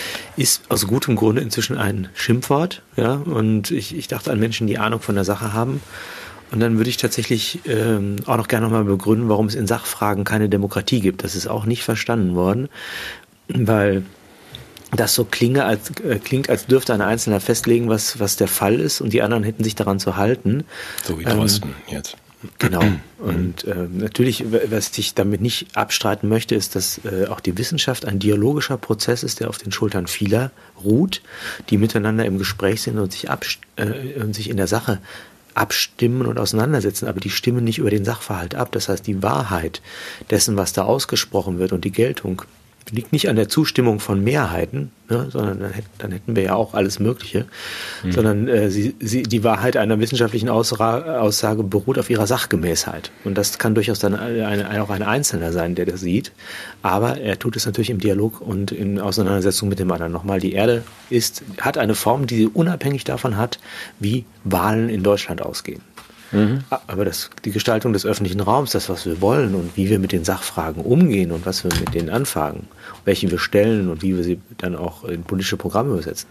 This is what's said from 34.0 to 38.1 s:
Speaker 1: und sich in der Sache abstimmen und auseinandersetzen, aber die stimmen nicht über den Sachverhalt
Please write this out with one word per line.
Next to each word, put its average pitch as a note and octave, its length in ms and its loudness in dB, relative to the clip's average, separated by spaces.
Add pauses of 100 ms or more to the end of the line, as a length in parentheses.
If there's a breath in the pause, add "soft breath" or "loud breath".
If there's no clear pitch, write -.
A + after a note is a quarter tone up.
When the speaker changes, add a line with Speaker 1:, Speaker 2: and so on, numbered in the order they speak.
Speaker 1:
und G#2+ 120 -2
sich G#2+ 140 -8
in A#2 80 -2
der F#2+ 120 2
Sache A2 320 0 (540 loud breath)
abstimmen A#2+ 720 0
und A2+ 120 -2
auseinandersetzen, A2 720 0
aber F#2 120 -4
die G2 100 -4
stimmen A#2+ 340 0
nicht A2+ 140 0
über G2+ 120 2
den G2+ 140 2
Sachverhalt G2 500 -4